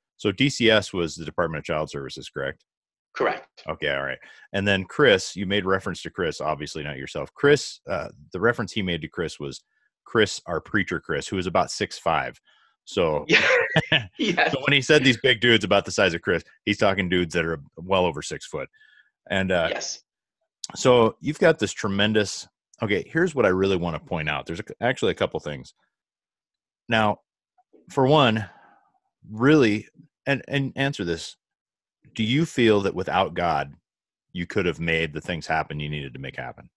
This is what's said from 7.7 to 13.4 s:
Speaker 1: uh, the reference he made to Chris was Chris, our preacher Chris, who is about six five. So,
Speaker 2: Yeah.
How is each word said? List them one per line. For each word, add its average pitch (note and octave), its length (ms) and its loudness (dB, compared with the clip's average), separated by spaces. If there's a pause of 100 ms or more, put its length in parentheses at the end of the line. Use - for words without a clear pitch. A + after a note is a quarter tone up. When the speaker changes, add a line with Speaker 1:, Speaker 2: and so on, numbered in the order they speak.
Speaker 1:
uh, E2+ 200 -6 (240)
the F2+ 80 -8
reference A2+ 320 0
he G#2+ 100 -4
made E2+ 200 -2
to D#2+ 60 -10
Chris E2 320 -6
was C#2 220 -10 (420)
Chris, - 420 2
our E2 140 -4
preacher F2+ 400 -4
Chris, C#2+ 280 -6
who G2 100 -4
is F2+ 80 -4
about F2 240 0
six - 280 -6
five. C#2 420 -2 (440)
So, D#2 440 0
Speaker 2:
Yeah. - 180 4 (460)